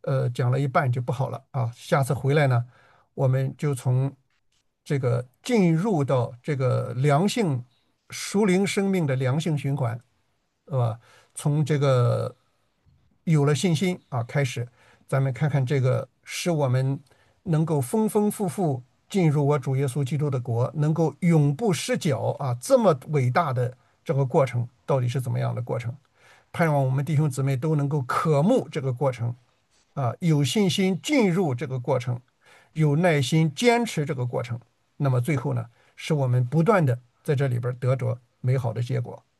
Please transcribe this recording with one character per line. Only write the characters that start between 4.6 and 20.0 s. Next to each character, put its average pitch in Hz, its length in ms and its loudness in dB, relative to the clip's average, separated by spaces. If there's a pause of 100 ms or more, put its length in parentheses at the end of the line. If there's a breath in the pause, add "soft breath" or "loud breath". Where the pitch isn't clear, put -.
这 147 140 -2
个 123 320 -2 (140)
进 202 280 4
入 165 320 2
到 123 380 0
这 151 140 -4
个 120 400 -2
良 147 340 2
性、 151 340 -2 (460)
属 - 380 -2
灵 185 180 2
生 196 240 -2
命 185 160 0
的 131 100 0
良 131 240 0
性 156 160 -2
循 139 220 -2
环， 117 240 -4 (640)
对 - 140 -8
吧？ 113 200 -2 (360 soft breath)
从 151 280 0
这 151 140 0
个 117 580 2 (920)
有 151 200 4
了 147 80 4
信 170 220 2
心 180 340 -2
啊 120 140 -4
开 143 200 -2
始， 120 240 -6 (380 soft breath)
咱 135 160 -2
们 135 100 0
看 147 160 -2
看 135 160 0
这 139 160 0
个 123 300 0 (140)
使 - 260 -6
我 147 180 0
们 131 320 0 (440 soft breath)
能 160 200 0
够 160 160 0
丰 214 300 0
丰 208 220 2
富 196 180 -4
富 147 340 -2 (240)
进 180 200 2
入 147 160 2
我 143 140 2
主 135 180 -2
耶 139 120 0
稣 143 160 -4